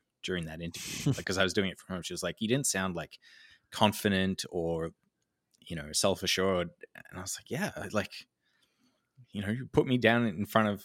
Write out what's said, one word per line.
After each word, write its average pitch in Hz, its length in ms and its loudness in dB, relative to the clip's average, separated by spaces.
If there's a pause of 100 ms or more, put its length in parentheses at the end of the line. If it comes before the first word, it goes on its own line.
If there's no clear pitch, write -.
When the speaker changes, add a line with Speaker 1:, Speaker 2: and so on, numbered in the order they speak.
(240)
Speaker 1:
during 90 220 -4
that 80 160 -10
interview." - 520 -4
Speaker 2:
<laughs> - 40 -2
Speaker 1:
Like, 87 80 -10
'cause 92 120 -2
I 95 60 4
was 92 100 2
doing 98 160 2
it 85 100 -10
from - 160 -8
home. 87 80 -6
She - 100 -8
was 85 100 -6
like, 87 180 -4
"You 107 80 -2
didn't 135 180 0
sound, 95 280 -2
like, 80 240 -8 (520)
confident 95 800 2
or, 82 400 -2 (720)
you - 160 -10
know, 73 160 -10
self-assured." 92 760 2 (260)
And - 240 -14
I - 20 -8
was 92 180 -8
like, - 120 -20
"Yeah, 160 200 -4 (220)
like, - 340 -4 (1040)
you 104 100 -6
know, 98 80 -4
you 120 220 -4
put 147 160 4
me 127 100 4
down 117 280 6
in 101 200 -2
front 110 240 4
of 98 160 -4